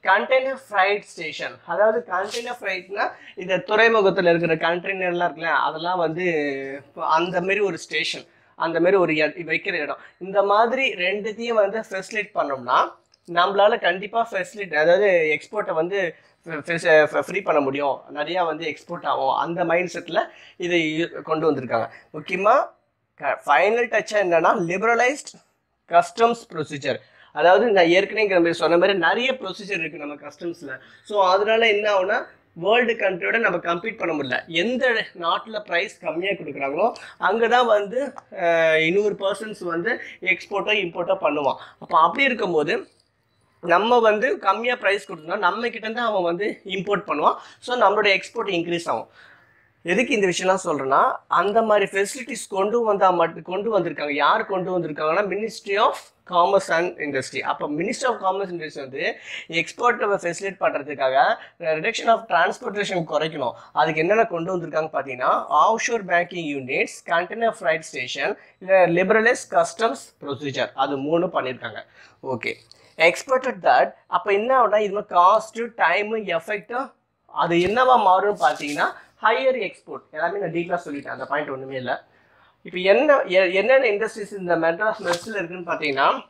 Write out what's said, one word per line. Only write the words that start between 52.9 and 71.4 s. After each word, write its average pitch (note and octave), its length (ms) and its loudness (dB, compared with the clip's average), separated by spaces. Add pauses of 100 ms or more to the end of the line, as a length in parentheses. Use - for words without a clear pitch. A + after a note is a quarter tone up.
மட்டும், E3 340 0
கொண்டு G#3+ 360 -2
வந்திருக்காங்க. D3+ 340 -4
யார் E3 320 2
கொண்டு F#3 340 -4
வந்திருக்காங்கன்னா D#3 480 -2
Ministry G3+ 500 -6
of A#3 200 2 (300)
Commerce F3+ 440 2
and E3+ 260 0
Industry. C#3 420 -4
அப்ப D3 280 -4
Ministry E3+ 400 -4
of A3+ 100 0
Commerce F#3+ 320 -2
and E3+ 120 -8
Industry D3+ 180 -12
வந்து C3 360 -6 (320)
export A3+ 500 0
நம்ம G#3 180 0
facilitate F#3 440 -6
பண்றதுக்காக, D3 760 2 (240)
reduction E3+ 480 -2
of A3+ 200 4
transportation F#3+ 800 -2
குறைக்கணும். D3+ 460 -2 (200)
அதுக்கு D#3+ 280 2
என்னென்ன G#3 240 4
கொண்டு F3 320 -4
வந்திருக்காங்க D#3+ 360 -4
பாத்தீங்கன்னா, C3+ 380 -2 (200)
offshore G#3+ 540 2
banking F3 420 -2
units, C#3+ 580 -4
container G#3+ 540 -2
freight E3 200 0
station, C#3 580 -6 (220)
இல்ல F#3 280 6
லிபரலைஸ் G#3 640 2
customs A3+ 520 0 (180)
procedure, C#3 520 -4
அது C#3 240 -2
மூணு E3 300 0
பண்ணிருக்காங்க. B2+ 540 -6 (420)